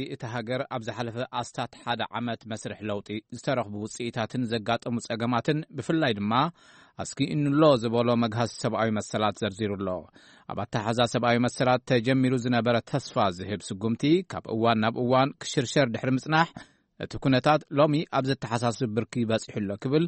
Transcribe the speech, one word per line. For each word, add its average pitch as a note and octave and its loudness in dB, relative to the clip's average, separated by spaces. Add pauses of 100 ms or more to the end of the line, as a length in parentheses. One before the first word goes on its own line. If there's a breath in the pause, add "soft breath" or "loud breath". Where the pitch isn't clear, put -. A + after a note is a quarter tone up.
እቲ C#3 -10
ሃገር A#2+ -4
ኣብ B2+ -8
ዝሓለፈ A#2 -6 (180)
ኣስታት B2 -6
ሓደ A#2+ -4 (100)
ዓመት A#2 -6
መስርሕ G#2+ -8
ለውጢ G#2 -6 (220)
ዝተረኽቡ A#2 -4
ውጽኢታትን A#2 -6
ዘጋጠሙ A#2 -2
ጸገማትን A#2+ 0 (120)
ብፍላይ D3+ 0
ድማ G2+ -2 (680 soft breath)
ኣስኪ - -8 (120)
እንሎ D3 2 (140)
ዝበሎ A#2 2
መግሃስ A#2 0
ሰብኣዊ A2 0
መሰላት G#2+ -2
ዘርዚሩ G2+ -2
ኣሎ። F#2+ -4 (640 loud breath)
ኣብ - -8
ኣተሓዛ A2+ -2 (100)
ሰብኣዊ A#2+ 2
መሰላት B2 2
ተጀሚሩ C3 2
ዝነበረ A#2+ 2 (100)
ተስፋ C3 -2
ዝህብ F#2 -6
ስጉምቲ A2+ -4 (200)
ካብ - -10
እዋን A2+ 4
ናብ A2+ 0
እዋን B2+ 4
ክሽርሸር C3+ 0
ድሕሪ B2 -2
ምጽናሕ D#3 2 (500 loud breath)
እቲ - -8
ኩነታት C#3+ 4
ሎሚ D3 4 (140)
ኣብ C3 0
ዘተሓሳስብ A#2+ 0
ብርኪ A#2 -2
በጺሑ A2 -2
ኣሎ G2+ -2
ክብል D3+ 2